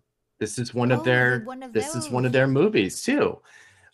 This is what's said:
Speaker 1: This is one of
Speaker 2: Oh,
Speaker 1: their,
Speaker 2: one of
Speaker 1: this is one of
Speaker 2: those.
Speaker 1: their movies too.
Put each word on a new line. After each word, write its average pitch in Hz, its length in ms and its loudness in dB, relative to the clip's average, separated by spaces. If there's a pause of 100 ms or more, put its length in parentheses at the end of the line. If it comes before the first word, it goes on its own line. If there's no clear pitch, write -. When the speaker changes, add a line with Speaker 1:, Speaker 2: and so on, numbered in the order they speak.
(380)
Speaker 1:
This 107 200 -6
is 120 140 -6
one 123 180 2
of 120 100 4
Speaker 2:
Oh, - 20 -8
Speaker 1:
their, 123 380 2
Speaker 2:
one - 220 -12
of - 120 -10
Speaker 1:
this - 200 -2
is 117 140 -6
one 123 160 -2
of 123 80 0
Speaker 2:
those. 131 60 2
Speaker 1:
their 131 80 4
movies 135 560 2
too. 262 360 0 (560)